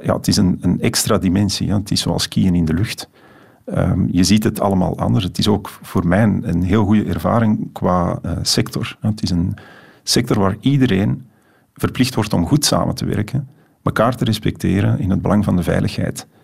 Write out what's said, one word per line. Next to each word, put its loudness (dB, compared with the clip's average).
ja, 0
het -6
is 2
een, 2
een 0
extra 0
dimensie, 0
hè. 0
Het -4
is 0
zoals -2
skiën 2
in 2
de 0
lucht. -2
Ehm, 0
je 4
ziet 4
het -2
allemaal 0
anders. 0
Het -6
is 0
ook 0
voor -2
mij 4
een, 0
een 0
heel 2
goede 2
ervaring 0
qua, 0
eh, -6
sector. -4
Het -2
is 0
een 0
sector 0
waar 2
iedereen 2
verplicht -2
wordt -2
om 0
goed 2
samen 0
te -6
werken, -4
elkaar 2
te -4
respecteren 0
in -2
het 0
belang 2
van 0
de 0
veiligheid. -2